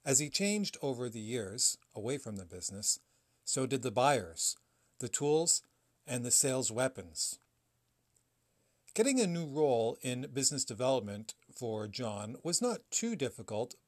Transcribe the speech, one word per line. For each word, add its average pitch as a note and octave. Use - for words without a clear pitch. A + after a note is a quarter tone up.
As C#3
he D3
changed G3+
over B2
the A2+
years A2
away A#2+
from A2
the F#2+
business, F#2+
so C3
did B2
the B2+
buyers, A2+
the B2
tools, D#3
and B2
the B2
sales B2+
weapons. A2
Getting B3+
a G#3
new E3+
role C3+
in B2+
business C3+
development A2
for G#2+
John G#2+
was E3+
not A#3+
too A3+
difficult, A#2